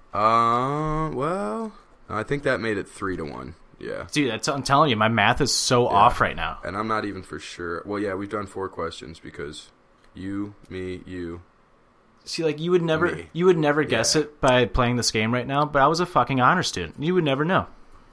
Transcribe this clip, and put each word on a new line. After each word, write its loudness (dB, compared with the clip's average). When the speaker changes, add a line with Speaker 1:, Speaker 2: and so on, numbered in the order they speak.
Speaker 1:
Uh, 2
well, -6
I -6
think -4
that 2
made -2
it -6
three -8
to -6
one. -12
Yeah. -8
Speaker 2:
Dude, 0
that's, -6
I'm -4
telling 4
you, 2
my 4
math 4
is 0
so 2
Speaker 1:
Yeah. 2
Speaker 2:
off 6
right 0
now. -6
Speaker 1:
And -8
I'm -4
not -2
even -8
for -12
sure. -8
Well, -4
yeah, -2
we've -6
done -6
four -8
questions -10
because -14
you, -8
me, -10
you. -10
Speaker 2:
See, -6
like, -2
you -2
would 6
never, 2
Speaker 1:
Me. -12
Speaker 2:
you 0
would 6
never 2
guess 0
Speaker 1:
Yeah. 4
Speaker 2:
it -6
by 6
playing 2
this 0
game 0
right -2
now, 0
but 2
I 6
was 2
a 0
fucking 2
honor 4
student. -6
You 0
would 2
never 0
know. 0